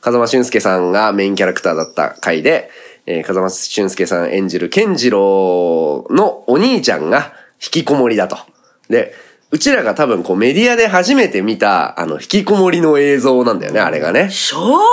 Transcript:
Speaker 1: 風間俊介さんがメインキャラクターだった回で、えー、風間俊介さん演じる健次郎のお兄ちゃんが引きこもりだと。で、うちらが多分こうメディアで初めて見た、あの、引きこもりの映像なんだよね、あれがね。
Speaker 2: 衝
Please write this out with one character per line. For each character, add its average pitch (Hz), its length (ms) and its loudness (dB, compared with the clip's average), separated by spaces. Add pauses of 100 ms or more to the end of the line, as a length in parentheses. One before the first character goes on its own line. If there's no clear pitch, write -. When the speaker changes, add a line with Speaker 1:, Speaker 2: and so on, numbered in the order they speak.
Speaker 1:
風 123 160 0
間 117 100 2
俊 127 160 2
介 117 160 0
さ 95 200 0
ん 90 120 0
が 104 220 0
メ 98 120 0
イ 98 40 0
ン 98 60 -2
キ 98 80 -2
ャ - 20 2
ラ 92 80 -2
ク - 80 -6
タ 85 120 -2
ー - 20 -2
だ 80 80 -4
っ - 100 -12
た 73 260 -4
回 80 220 -2
で、 - 300 0 (340)
え 85 140 -4
ー、 78 40 -8
風 95 160 -4
間 95 120 -2
俊 - 400 -4
介 92 160 -2
さ 87 160 -2
ん 71 100 -4
演 95 140 -2
じ 85 100 -4
る 85 120 -4
健 196 280 0
次 123 140 0
郎 90 1000 0
の 180 380 0
お 127 100 2
兄 226 240 2
ち 123 100 0
ゃ 85 60 -2
ん 78 140 -2
が 139 220 -2 (300)
引 - 60 -14
き 160 140 -4
こ 143 100 -2
も 127 160 2
り 113 60 0
だ 92 120 0
と。 - 100 -8 (520)
で、 113 240 0 (380)
う 151 80 -2
ち 285 120 0
ら 247 120 -2
が 107 120 -2
多 151 100 0
分 101 180 -2
こ 95 100 -2
う - 20 2
メ 117 180 2
デ 190 100 2
ィ 247 80 2
ア 240 40 0
で 226 120 2
初 190 280 2
め 247 140 4
て 196 120 -2
見 110 160 -2
た、 92 440 0
あ 82 40 -4
の、 78 100 -6
引 - 120 -12
き 196 160 0
こ 202 140 2
も 185 140 4
り 170 100 0
の 151 180 4
映 143 200 2
像 127 260 2
な 113 80 2
ん 92 60 -4
だ - 80 -8
よ - 40 -6
ね、 98 80 0
あ 87 100 2
れ 78 120 -2
が 78 100 -2
ね。 170 180 2
Speaker 2:
衝 - 300 -4 (340)